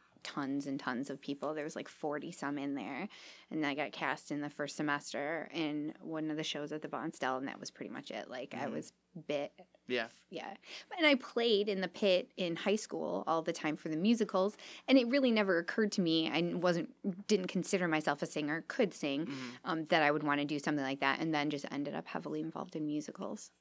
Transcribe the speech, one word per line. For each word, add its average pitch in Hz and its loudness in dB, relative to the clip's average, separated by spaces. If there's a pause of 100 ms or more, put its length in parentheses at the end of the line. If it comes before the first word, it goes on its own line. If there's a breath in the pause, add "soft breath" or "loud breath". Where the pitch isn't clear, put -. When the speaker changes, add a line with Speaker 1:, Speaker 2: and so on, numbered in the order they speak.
(240 soft breath)
Speaker 1:
tons 139 -4
and 135 -2
tons 131 -4
of 139 -8
people. 139 -4
There 151 -4
was, 160 -8
like, - -8
forty 151 -6
some 143 -4
in 139 -4
there. 135 -6 (420 loud breath)
And 156 -2
I 143 0
got 143 -4
cast 147 -2
in 147 -4
the 147 -6
first 147 -6
semester 147 -2
in 151 -2
one 156 -4
of 151 -4
the 156 -4
shows 147 -6
at 156 -6
the 156 -8
Bonstell, 131 -2
and 135 -6
that - -8
was - -10
pretty - -12
much 139 -10
it. - -6
Like, 127 -10
I 143 -4
Speaker 2:
Mm-hmm. - -4
Speaker 1:
was 156 -8 (360)
bit. 147 -2 (340)
Speaker 2:
Yeah. 120 0 (220)
Speaker 1:
Yeah. - -8 (440 loud breath)
And 320 6
I 285 8
played 226 4
in 190 0
the 185 0
pit 185 4
in 170 0
high 208 2
school 180 -2
all 160 2
the 170 0
time 156 -2
for - -8
the 156 -2
musicals, 202 2 (320 loud breath)
and 262 10
it 240 6
really 262 4
never 196 6
occurred 208 2
to 196 4
me. 160 4
I 160 2 (120)
wasn't, 175 2 (380)
didn't 185 4
consider 180 2
myself 156 2
a 165 0
singer, 151 -2
could 185 2
sing, 147 -2
Speaker 2:
Mm-hmm. 131 -6 (140)
Speaker 1:
um, 160 -2
that 160 6
I 147 8
would 151 2
wanna 143 2
do 147 -2
something 147 0
like 135 -2
that, 135 2
and 165 0
then 147 2
just 147 -2
ended 143 -4
up 160 -4
heavily 156 -4
involved 160 -8
in 156 -2
musicals. 151 -6